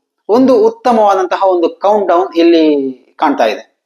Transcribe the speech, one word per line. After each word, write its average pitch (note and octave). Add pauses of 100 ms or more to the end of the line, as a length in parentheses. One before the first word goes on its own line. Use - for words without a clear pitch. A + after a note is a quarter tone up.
(300)
ಒಂದು B3+
ಉತ್ತಮವಾದಂತಹ G3+
ಒಂದು F3
ಕೌಂಟ್ G3+
ಡೌನ್ F3+
ಇಲ್ಲಿ D#3 (280)
ಕಾಣ್ತಾ C#3+
ಇದೆ. G2+